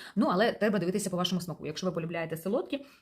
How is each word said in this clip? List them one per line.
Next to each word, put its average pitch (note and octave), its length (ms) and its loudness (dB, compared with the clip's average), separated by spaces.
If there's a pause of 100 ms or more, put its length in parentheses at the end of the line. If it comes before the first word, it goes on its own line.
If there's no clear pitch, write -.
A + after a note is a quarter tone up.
(160)
ну, B3 160 4
але G3+ 200 4
треба G#3 280 2
дивитися F3+ 300 0
по F3 80 0
вашому F3 240 2
смаку. - 240 -8
Якщо D#3 220 -4
ви F3 40 2
полюбляєте E3 460 -4
солодкі, C#4 480 -2 (160)